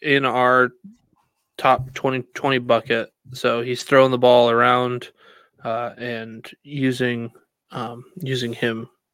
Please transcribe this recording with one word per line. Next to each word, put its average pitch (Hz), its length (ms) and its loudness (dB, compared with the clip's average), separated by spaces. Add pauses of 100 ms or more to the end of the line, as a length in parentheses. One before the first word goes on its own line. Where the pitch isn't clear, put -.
in 139 220 2
our 123 480 2 (840)
top 139 380 0
twenty 131 280 -4 (120)
twenty 135 240 0
bucket. 117 540 -2 (200)
So 120 300 -2
he's 123 220 -6
throwing 131 260 6
the 127 80 -2
ball 123 320 6
around, 123 600 0 (540)
uh, 117 320 -6
and 113 540 -12 (120)
using, 127 680 -4 (400)
um, 123 340 -12 (120)
using 127 360 -6
him 117 360 -6 (260)